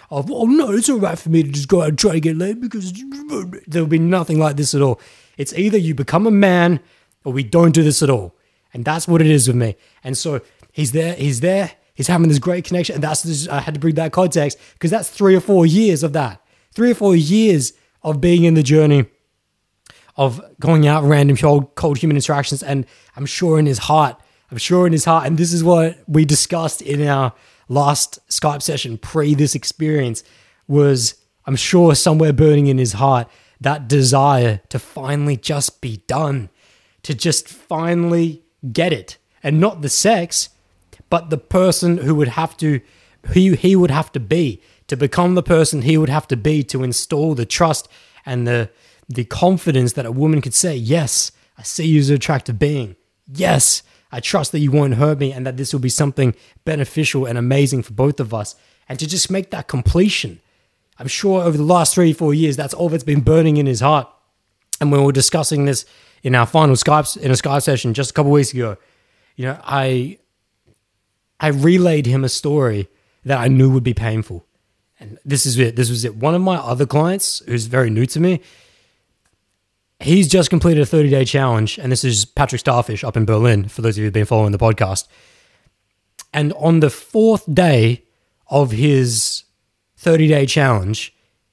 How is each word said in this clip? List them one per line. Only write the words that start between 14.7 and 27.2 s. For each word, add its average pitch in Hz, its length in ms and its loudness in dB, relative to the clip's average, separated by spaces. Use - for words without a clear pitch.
'cause 165 120 -2
that's 202 200 -4
three 190 260 4
or 180 40 2
four 185 260 4
years 175 360 2
of 151 120 -2
that. 127 260 -6
Three 240 200 2
or - 20 -2
four 196 220 2
years 170 580 2
of 151 180 -4
being 175 240 4
in 165 100 4
the 156 80 4
journey 147 420 4
of 135 240 -2
going 151 260 4
out 151 160 2
random 143 340 4
cold, 143 380 2
cold 147 240 -2
human 151 180 0
interactions. 143 460 -4
And 139 240 -6
I'm 139 100 -8
sure 160 320 0
in 156 80 4
his 135 120 0
heart, 151 380 0
I'm 123 60 -14
sure 180 300 2
in 170 60 2
his 156 120 0
heart, 160 220 2
and 160 100 0
this 170 160 0
is 170 120 0
what 165 420 2
we 156 180 4
discussed 156 560 -2
in 147 260 -4
our 135 280 0